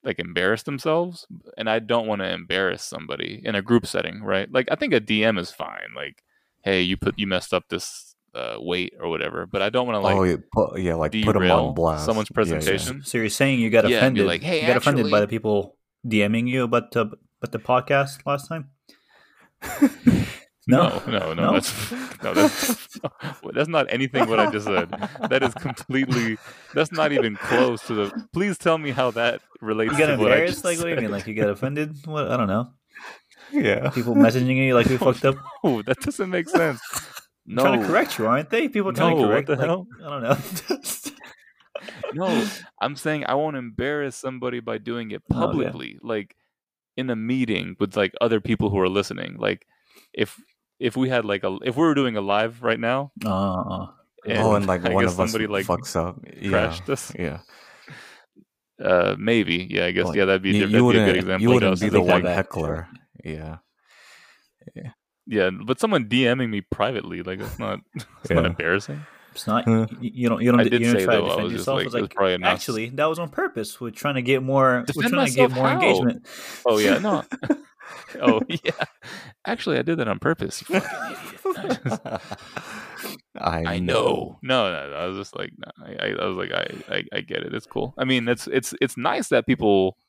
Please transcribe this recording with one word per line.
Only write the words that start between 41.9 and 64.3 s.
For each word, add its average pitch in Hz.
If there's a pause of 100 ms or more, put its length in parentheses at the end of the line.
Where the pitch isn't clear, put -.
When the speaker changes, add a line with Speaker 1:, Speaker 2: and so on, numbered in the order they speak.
Speaker 1:
No, 226 (340)
I'm 139
saying 151
I 127
won't 147
embarrass 127
somebody 123
by 113
doing 117
it 101 (100)
Speaker 3:
Oh, -
yeah. 240
Speaker 1:
publicly, -
like, 110 (600)
in 127
a 120
meeting 110
with, 101
like, 98
other 113
people 113
who 98
are 92
listening. 95
Like, - (460)
if, - (400)
if 123
we 131
had, 123
like, 101
a, 95
if 123
we 156
were 156
doing 127
a 101
live 110
right 113
now, 127 (120)
Speaker 3:
Uh, 107
uh. 95 (400)
Speaker 1:
and 110
Speaker 2:
Oh, 110
and, 101
like, 92
Speaker 1:
I 95
Speaker 2:
one 95
Speaker 1:
guess 90
Speaker 2:
of 92
us 101
Speaker 1:
somebody, 110
like, 98
Speaker 2:
fucks 90
up. 85 (160)
Yeah, 98
Speaker 1:
crashed 92
us. -
Speaker 2:
yeah. 82 (1400)
Speaker 1:
Uh, 92
maybe. 95
Yeah, 95
I 90
guess. 92
Speaker 2:
Like, 80
Speaker 1:
Yeah, 98
that'd 95
be 95
Speaker 2:
you, -
Speaker 1:
di-, 104
Speaker 2:
you 98
Speaker 1:
that'd 104
be 110
a -
good 123
Speaker 2:
wouldn't, 107
Speaker 1:
example, 92
Speaker 2:
you 117
wouldn't 107
Speaker 1:
Josh. -
Speaker 2:
be 104
Speaker 3:
I 104
Speaker 2:
the 101
Speaker 3:
think 90
Speaker 2:
one 90
Speaker 3:
that 90
Speaker 2:
heckler. 82 (360)
Yeah. 78 (1160)